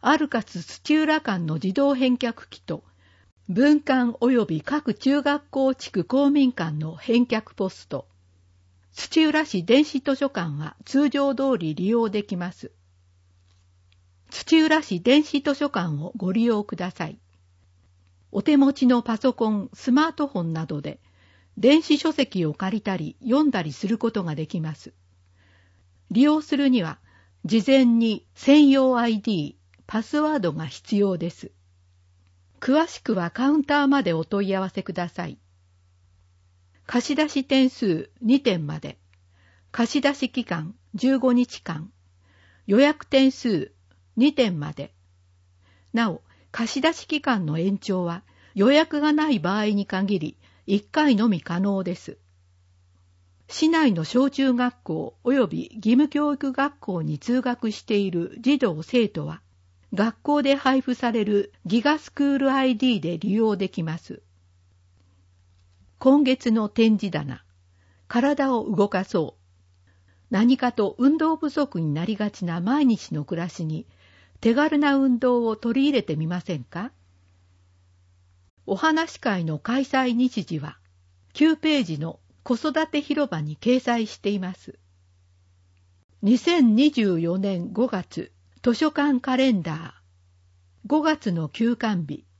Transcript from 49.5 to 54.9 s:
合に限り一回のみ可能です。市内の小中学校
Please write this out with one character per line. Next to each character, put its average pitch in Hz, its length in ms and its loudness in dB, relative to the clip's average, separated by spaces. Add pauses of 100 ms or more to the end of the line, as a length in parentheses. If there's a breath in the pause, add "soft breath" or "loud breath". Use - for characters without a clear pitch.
合 214 80 -2
に 202 200 -2
限 190 320 -2
り 156 180 -8 (300 soft breath)
一 202 200 -2
回 294 300 2
の 226 120 2
み 190 120 0
可 175 200 -6
能 196 220 -2
で 180 120 -6
す。 - 240 -18 (1300)
市 - 200 0
内 320 240 4
の 165 120 -2
小 262 260 0
中 269 220 0
学 247 300 -2
校 165 420 -8